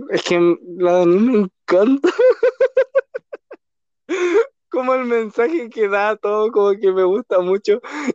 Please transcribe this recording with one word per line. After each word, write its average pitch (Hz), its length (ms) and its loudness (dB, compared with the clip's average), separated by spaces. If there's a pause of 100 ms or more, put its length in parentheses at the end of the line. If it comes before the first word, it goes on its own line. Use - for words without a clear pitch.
(100)
es 196 140 -2
que 175 320 2 (220)
la 175 220 2
Denise 175 240 2
me 247 140 2
encanta. 214 720 0 (2000)
<laughs> 359 460 -2 (140)
Como 254 260 -2
el 262 100 -2
mensaje 233 640 -4
que 214 180 -2
da, 202 280 -2
todo, 214 340 -2
como 202 220 2
que 196 180 0
me 185 140 2
gusta 196 360 0
mucho, 202 400 0 (340)